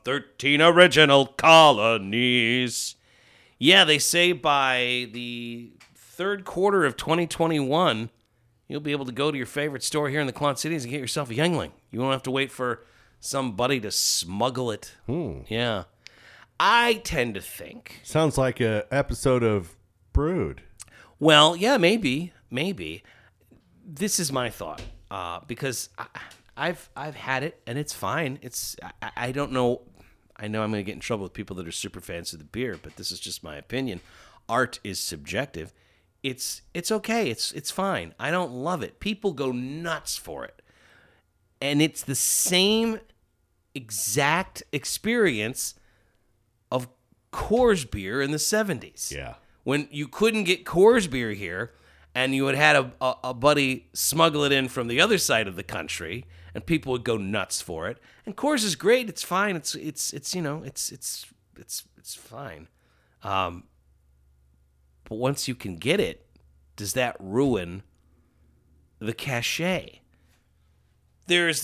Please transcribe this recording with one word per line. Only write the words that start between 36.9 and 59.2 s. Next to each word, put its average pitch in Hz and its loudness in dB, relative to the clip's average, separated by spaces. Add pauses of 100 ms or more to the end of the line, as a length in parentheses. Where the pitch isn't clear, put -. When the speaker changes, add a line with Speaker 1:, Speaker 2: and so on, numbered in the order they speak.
Speaker 1:
okay. 220 -2
It's, - -6
it's - -10
fine. 143 -4
I 127 -4
don't 170 -2
love 139 -4
it. - -10
People 196 -4
go 131 -2
nuts 151 -6
for - -12
it. - -20 (960)
And 143 2
it's - 0
the 131 -6
same 214 2 (760)
exact 139 -2 (100)
experience 147 -2 (960)
of 123 -2 (440)
Coors 208 2
beer 104 -4
in 139 0
the 151 -2
seventies. 175 -4
Speaker 2:
Yeah. 127 -10 (300)
Speaker 1:
When 143 -2
you 147 -8
couldn't 214 2
get 175 -2
Coors 196 6
beer 123 -4
here, 95 -8 (400)
and 131 0
you 135 2
had 135 0
had 151 6
a, 127 2
a, 127 0 (100)
a 127 -6
buddy 135 2
smuggle 156 2
it 139 2
in 135 2
from 120 -6
the 120 2
other 202 4
side 113 2
of 92 -8
the 87 -8
country, 87 -8 (300)
and 120 -10
people 156 -2
would 123 -2
go 113 0
nuts 101 -4
for 82 -8
it. 120 -10 (280)
And 208 -12
Coors 277 0
is 185 -2
great. 226 2
It's - -10